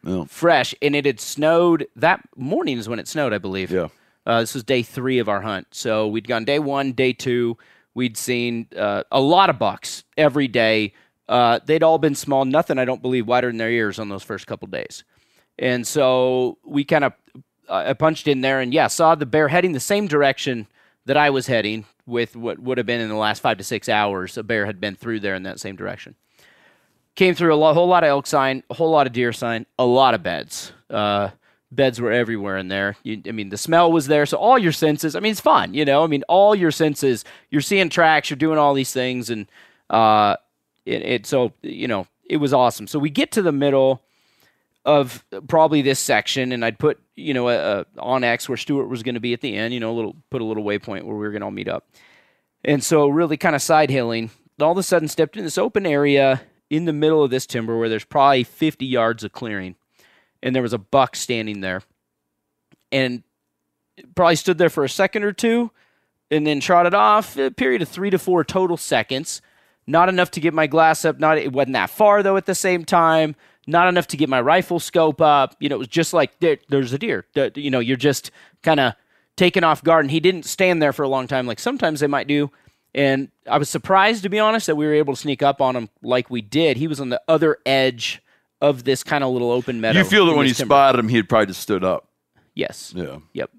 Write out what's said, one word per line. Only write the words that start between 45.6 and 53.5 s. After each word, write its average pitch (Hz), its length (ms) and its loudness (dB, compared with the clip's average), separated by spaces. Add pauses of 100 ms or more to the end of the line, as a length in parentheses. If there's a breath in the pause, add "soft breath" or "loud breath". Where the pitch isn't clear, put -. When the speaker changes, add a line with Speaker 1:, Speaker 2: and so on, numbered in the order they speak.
Speaker 2:
this 131 160 0
section, 127 540 -2
and 120 120 -4
I'd 113 140 -4
put, 151 220 0 (160)
you 151 180 -6
know, 123 140 0
a, 101 320 0
a, - 60 -10 (140)
on 127 220 -2
X 120 260 -2
where 123 80 -6
Stuart 139 300 -4
was 113 160 -8
gonna 120 180 -6
be 120 120 -4
at 120 80 -6
the 113 160 -8
end, 113 180 -4
you 123 60 -6
know, 113 100 -6
a 117 60 -4
little, 110 180 -6 (160)
put 131 100 -6
a 113 40 -6
little 110 180 -6
waypoint 104 400 -6
where 107 140 -10
we 104 100 -8
were 104 60 -8
gonna 101 140 -8
all 101 40 -8
meet 101 180 -8
up. - 200 -6 (760 soft breath)
And 143 200 0
so 151 240 4
really 156 280 0
kinda 156 220 0